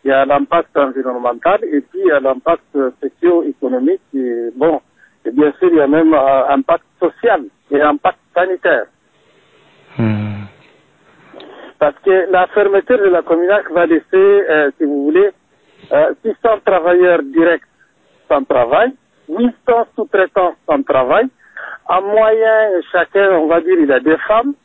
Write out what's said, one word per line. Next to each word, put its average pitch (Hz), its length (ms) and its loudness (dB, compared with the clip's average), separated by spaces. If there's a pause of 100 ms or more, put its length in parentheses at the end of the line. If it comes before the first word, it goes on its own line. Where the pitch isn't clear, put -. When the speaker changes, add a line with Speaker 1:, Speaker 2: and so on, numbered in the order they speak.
Speaker 1:
Il 139 40 -2
y 139 40 0
a 135 120 2
l'impact 143 520 -2
environnemental 127 880 -2
et 151 160 -2
puis 185 240 -14
il - 20 2
y 160 60 2
a 143 80 2
l'impact 135 420 -4 (380)
socio-économique. 311 1000 -2 (140)
Et 120 420 -6
bon, 151 240 0 (440)
et - 60 -4
bien 147 280 0
sûr, 185 120 2
il 170 60 2
y 151 40 4
a 139 60 2
même, 156 280 2
euh, 135 340 2
impact 139 360 -2 (160)
social 175 440 -2 (260)
et 143 100 0
impact 147 380 -2 (160)
sanitaire. 175 520 -2 (1120)
Speaker 2:
Hmm. 104 460 -4 (1300)
Speaker 1:
Parce 147 260 -2
que 190 260 2
la 180 180 2
fermeture 208 500 0
de 196 120 2
la 170 120 0
Cominac 175 480 -2
va 170 160 0
laisser, 160 180 0 (100)
euh, 190 640 2
si 165 60 -2
vous 143 200 -2
voulez, 180 260 2 (600)
euh, 147 220 2 (100)
six 220 180 -4
cents 220 220 0
travailleurs 180 580 2
directs 160 400 0 (680)
sans 143 160 0
travail, 143 480 0 (360)
huit 233 260 -2 (140)
cents 233 260 2
sous-traitants 185 600 -2 (120)
sans 147 160 -2
travail. 139 440 0 (640)
En 185 140 0
moyenne, 220 800 2 (100)
chacun, 190 400 0
on 160 140 0
va 165 140 2
dire, 175 180 0
il 143 140 2
a 127 80 2
deux 156 160 0 (120)
femmes. 240 260 0 (100)